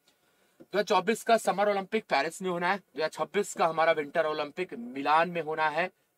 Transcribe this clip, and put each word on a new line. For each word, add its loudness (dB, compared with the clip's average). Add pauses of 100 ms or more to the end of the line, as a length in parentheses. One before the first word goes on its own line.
(600)
दो -20
हज़ार -2
चौबीस 2
का 4
समर 2
ओलंपिक -2
पेरिस -2
में -2
होना 0
है, 0
दो -14
हज़ार 0
छब्बीस -4
का 2
हमारा 4
विंटर 0
ओलंपिक -4
मिलान 0
में -6
होना -2
है, -2 (260)